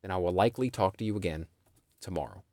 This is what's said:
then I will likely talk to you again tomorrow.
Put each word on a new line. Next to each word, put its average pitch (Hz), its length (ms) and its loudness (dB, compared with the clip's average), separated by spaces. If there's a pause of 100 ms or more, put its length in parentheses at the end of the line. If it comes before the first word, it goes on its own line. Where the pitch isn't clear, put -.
then 98 80 -10
I 92 60 0
will 90 160 2
likely 120 380 4
talk 95 280 2
to 113 60 -4
you 107 120 -2
again 80 300 -4 (540)
tomorrow. 85 420 -6 (100)